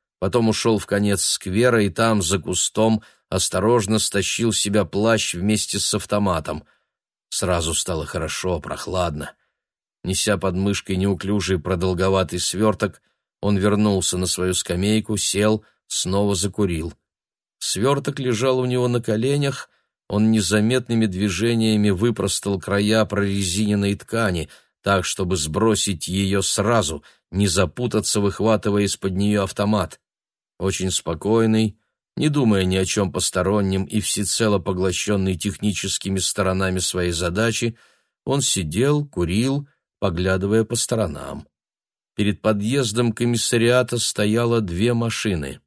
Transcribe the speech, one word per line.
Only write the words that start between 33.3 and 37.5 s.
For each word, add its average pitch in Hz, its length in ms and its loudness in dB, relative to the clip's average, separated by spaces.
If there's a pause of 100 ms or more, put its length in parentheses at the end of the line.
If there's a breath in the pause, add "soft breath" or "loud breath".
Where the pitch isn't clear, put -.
и 107 140 -2
всецело 104 600 0
поглощённый 95 760 0
техническими 98 840 -4
сторонами 92 600 0
своей 87 320 -2
задачи, 110 640 -2 (480 soft breath)